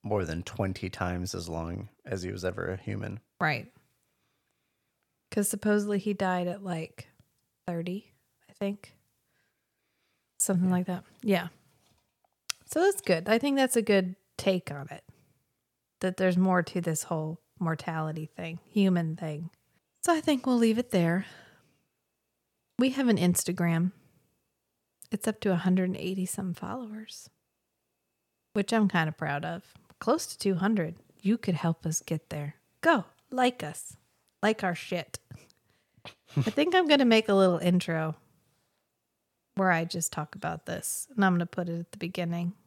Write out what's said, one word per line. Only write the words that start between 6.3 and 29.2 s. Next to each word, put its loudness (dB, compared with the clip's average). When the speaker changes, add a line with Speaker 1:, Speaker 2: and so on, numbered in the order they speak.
Speaker 2:
at, -8
like, -8
thirty, -6
I -20
think. -6
Something 2
Speaker 1:
Yeah. 4
Speaker 2:
like 0
that. -6
Yeah. 0
So -2
that's 4
good. 0
I 4
think 0
that's 2
a 4
good 2
take 0
on -10
it. -16
That 0
there's 4
more 4
to -4
this -2
whole -4
mortality -4
thing, -10
human 2
thing. -8
So 4
I 2
think 2
we'll 4
leave 4
it -4
there. 2
We 4
have 0
an 4
Instagram. 2
It's -4
up -4
to 2
a 4
hundred 2
and -2
eighty -4
some -6
followers, -12
which 0
I'm 4
kinda 0
proud -4